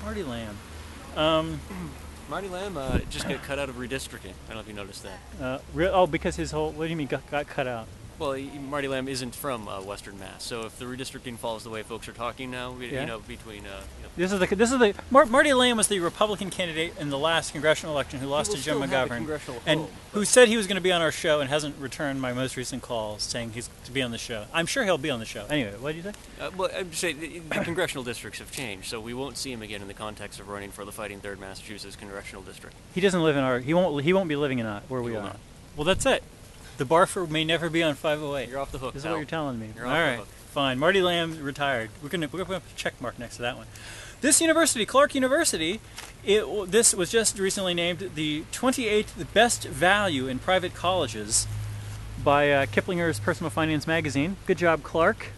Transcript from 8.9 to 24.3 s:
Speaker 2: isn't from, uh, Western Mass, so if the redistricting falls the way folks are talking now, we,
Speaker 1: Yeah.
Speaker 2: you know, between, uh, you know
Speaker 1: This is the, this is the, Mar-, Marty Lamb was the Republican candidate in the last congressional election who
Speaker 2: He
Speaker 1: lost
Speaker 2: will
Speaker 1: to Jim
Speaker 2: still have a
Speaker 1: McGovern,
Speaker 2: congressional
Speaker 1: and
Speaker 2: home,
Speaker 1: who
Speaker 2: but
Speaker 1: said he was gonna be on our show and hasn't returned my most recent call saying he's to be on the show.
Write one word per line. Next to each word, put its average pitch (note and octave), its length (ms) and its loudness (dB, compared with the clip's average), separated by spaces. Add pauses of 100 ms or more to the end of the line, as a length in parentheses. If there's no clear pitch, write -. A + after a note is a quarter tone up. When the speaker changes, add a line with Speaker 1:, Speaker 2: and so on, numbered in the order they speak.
Speaker 2:
isn't B2+ 260 -4
from, A#2+ 340 -6
uh, G2+ 140 -6
Western G2 380 -10
Mass, F#2+ 240 -12
so A2+ 240 -6
if G2+ 100 -14
the B2+ 80 -10
redistricting B2 540 -8
falls A2 240 -4
the A2+ 80 -10
way A2 100 -6
folks G#2+ 260 -10
are A2+ 60 -12
talking A#2+ 380 -6
now, B2+ 200 -6
we, B2 200 -8
Speaker 1:
Yeah. C3 100 -2
Speaker 2:
you C#3 60 -4
know, A2+ 120 -6
between, G#2+ 460 -14
uh, G2 160 -10 (160)
you - 60 -14
know - 120 -14
Speaker 1:
This F3+ 160 2
is G3+ 80 2
the, F#3 160 4
this A3+ 160 4
is C4+ 60 2
the, G#3+ 160 6 (160)
Mar-, G#3 160 10
Marty C#4 280 6
Lamb B3 240 6
was G#3 100 2
the G3+ 140 2
Republican F#3+ 500 0
candidate E3+ 480 -2
in D3 100 -2
the C#3 80 0
last D#3 340 2
congressional D#3 440 2
election C3 240 -2
who C3+ 80 -4
Speaker 2:
He C#3 40 0
Speaker 1:
lost C#3+ 200 2
Speaker 2:
will C#3 60 -2
Speaker 1:
to C3+ 60 -4
Jim D3+ 140 0
Speaker 2:
still C#3 100 2
have C3 40 -2
a C3+ 40 2 (160)
Speaker 1:
McGovern, A#2+ 60 -2
Speaker 2:
congressional D3 480 -6
Speaker 1:
and D#3 140 4
Speaker 2:
home, G#2 100 -6 (240)
Speaker 1:
who G#3 60 0
Speaker 2:
but G3+ 80 2
Speaker 1:
said B3 220 10
he A3 80 4
was G#3 100 0
gonna F#3 140 0
be F#3 100 4
on E3+ 100 4
our D#3 100 4
show D3+ 280 4
and C3+ 100 0
hasn't D3 300 0
returned C3+ 420 -4
my B2+ 100 0
most B2+ 260 -2
recent B2 260 -6
call G#2+ 340 -4
saying A#2 360 -4
he's A2+ 180 -8 (140)
to B2+ 60 -12
be C3+ 120 0
on A#2+ 80 -2
the A2+ 80 -6
show. G#2+ 340 -6